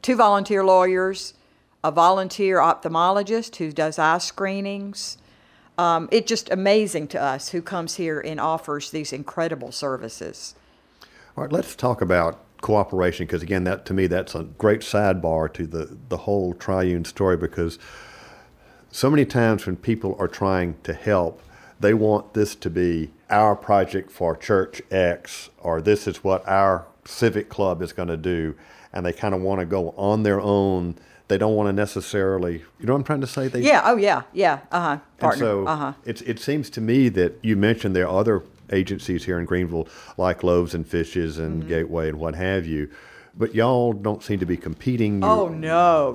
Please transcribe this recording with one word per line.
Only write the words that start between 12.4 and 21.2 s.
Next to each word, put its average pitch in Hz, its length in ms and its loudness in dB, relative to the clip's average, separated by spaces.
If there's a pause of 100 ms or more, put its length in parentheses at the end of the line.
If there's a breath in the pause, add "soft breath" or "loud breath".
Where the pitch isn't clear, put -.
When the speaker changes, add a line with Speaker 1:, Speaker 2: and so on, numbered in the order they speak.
Speaker 2:
cooperation, 92 680 0
'cause 82 160 -4
again, 90 220 -2
that, - 220 -2
to 92 80 -4
me, 95 120 2
that's 90 280 -2
a 82 100 -8 (140)
great 104 240 4
sidebar 82 720 0
to 85 120 -6
the, 80 300 -8 (140)
the 82 80 -4
whole 95 360 -2
Triune 90 520 -2
story, 92 300 0
because 82 420 -4 (1120 loud breath)
so 135 200 0
many 147 140 4
times 113 420 2
when 92 100 -4
people 107 420 -2
are 92 100 -2
trying 90 540 0
to - 100 -8
help, 90 500 0 (360 loud breath)